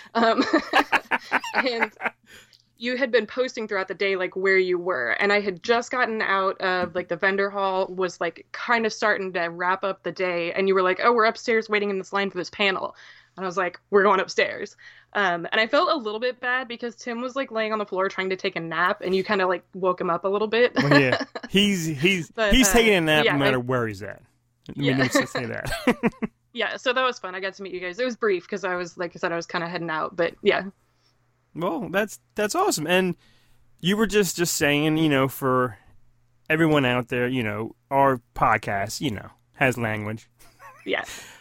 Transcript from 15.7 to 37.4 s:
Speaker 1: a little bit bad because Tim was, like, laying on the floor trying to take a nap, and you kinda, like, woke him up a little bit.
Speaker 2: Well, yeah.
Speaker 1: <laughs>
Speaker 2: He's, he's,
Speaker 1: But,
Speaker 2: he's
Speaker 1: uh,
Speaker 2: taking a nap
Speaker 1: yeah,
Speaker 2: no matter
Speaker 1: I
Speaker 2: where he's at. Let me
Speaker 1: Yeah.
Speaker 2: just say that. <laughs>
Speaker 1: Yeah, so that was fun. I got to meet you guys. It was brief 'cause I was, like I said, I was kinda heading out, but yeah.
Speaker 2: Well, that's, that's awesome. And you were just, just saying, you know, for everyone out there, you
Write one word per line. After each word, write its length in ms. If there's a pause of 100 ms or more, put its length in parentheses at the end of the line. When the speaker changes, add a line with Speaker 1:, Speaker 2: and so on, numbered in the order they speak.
Speaker 1:
a 60
little 240
bit 200
bad 280
because 260
Tim 280
was, 120
like, 160
laying 220
on 60
the 80
floor 240
trying 180
to 80
take 200
a 40
nap, 420
and 140
you 80
kinda, 220
like, 260
woke 260
him 120
up 140
a 40
little 200
bit. 260
Speaker 2:
Well, 260
yeah. 240 (100)
Speaker 1:
<laughs> 140
Speaker 2:
He's, 380
he's, 440
Speaker 1:
But, 220
Speaker 2:
he's 160
Speaker 1:
uh, 40
Speaker 2:
taking 220
a 60
nap 240
Speaker 1:
yeah, 80
Speaker 2:
no 60
matter 180
Speaker 1:
I 40
Speaker 2:
where 260
he's 160
at. 180 (480)
Let 80
me 120
Speaker 1:
Yeah. 200
Speaker 2:
just 240
say 140
that. 240 (160)
<laughs> 260 (400)
Speaker 1:
Yeah, 260
so 160
that 100
was 140
fun. 160
I 60
got 140
to 80
meet 120
you 60
guys. 180
It 80
was 100
brief 320
'cause 160
I 120
was, 200
like 180
I 40
said, 120
I 60
was 100
kinda 220
heading 220
out, 260
but 260
yeah. 200 (920)
Speaker 2:
Well, 360
that's, 280 (160)
that's 200
awesome. 320
And 280 (640)
you 180
were 80
just, 320
just 180
saying, 400
you 140
know, 180
for 480 (720)
everyone 380
out 220
there, 200
you 140